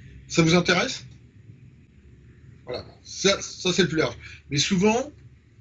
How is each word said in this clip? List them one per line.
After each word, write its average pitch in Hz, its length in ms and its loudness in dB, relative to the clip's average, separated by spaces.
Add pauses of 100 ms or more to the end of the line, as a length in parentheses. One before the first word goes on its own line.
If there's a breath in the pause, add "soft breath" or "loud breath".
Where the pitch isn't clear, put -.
(280 soft breath)
ça - 120 2
vous 160 140 4
intéresse ? » 185 500 0 (1600)
Voilà, - 220 -10 (180)
ça, 190 380 0
ça - 320 -6
c'est 185 80 4
le 160 60 2
plus 156 100 -2
large. 127 180 0 (340 loud breath)
Mais 139 60 -4
souvent, 214 540 2 (500)